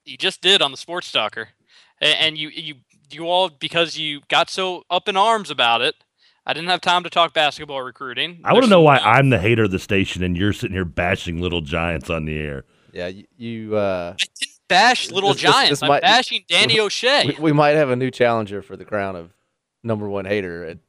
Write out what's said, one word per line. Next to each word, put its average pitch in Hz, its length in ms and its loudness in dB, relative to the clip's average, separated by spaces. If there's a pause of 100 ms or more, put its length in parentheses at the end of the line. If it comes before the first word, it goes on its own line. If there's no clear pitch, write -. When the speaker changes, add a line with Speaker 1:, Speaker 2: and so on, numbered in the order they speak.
Speaker 1:
you 131 120 -18
just - 240 -6
did 180 220 2
on 139 80 -2
the 123 60 -16
Sports - 340 -10
Talker. 110 380 -4 (520)
A-, 147 40 0
and 156 320 0
you, 151 120 -10
you, 156 260 -14 (360)
you 156 160 -10
all, 180 220 0
because 156 480 -4
you 147 320 -8
got 160 220 2
so 185 400 -6
up 185 180 -2
in 196 80 -2
arms 208 320 2
about 120 320 2
it, 147 140 -2 (500)
I 131 80 -2
didn't 165 160 -4
have 175 120 0
time 180 220 2
to 165 60 -12
talk 165 240 0
basketball 147 480 -2
recruiting. 131 640 -8
Speaker 2:
I 131 100 2
wanna 233 80 6
Speaker 1:
There's 254 80 4
Speaker 2:
know 190 80 8
Speaker 1:
some 165 60 8
Speaker 2:
why 143 160 8
I'm 127 320 4
the 117 80 4
hater 110 240 2
of 98 80 0
the 92 80 -2
station 98 440 -2
and 90 140 -2
you're 98 160 0
sitting 95 220 -8
here 92 100 -2
bashing 87 560 -4
Little 87 200 -2
Giants 82 500 -4
on 80 140 -4
the 78 120 -6
air. 71 280 -10 (280)
Speaker 3:
Yeah, 90 140 -8
you, 95 180 -14 (120)
you, 113 380 -8
uh, 95 380 -2
Speaker 1:
I - 120 -6 (140)
didn't - 280 -12
bash 220 420 2
Little 190 240 0
Speaker 3:
this, - 80 -2
this, 190 100 4
Speaker 1:
Giants. 233 200 4
Speaker 3:
this 143 120 -2
Speaker 1:
I'm 151 60 0
Speaker 3:
might, 147 140 2
Speaker 1:
bashing 226 440 2
Danny 220 280 2
Speaker 3:
we, 220 60 4
Speaker 1:
O'Shea. 226 580 0
Speaker 3:
we, 151 60 -2
we 156 80 4
might 147 180 6
have 151 180 2
a 123 60 2
new 127 160 -4
challenger 110 500 0
for 95 160 -16
the 90 80 -18
crown 98 300 -4
of 85 180 -14 (480)
number 104 280 -4
one 98 160 -6
hater 92 400 -4
at 85 120 -12 (120)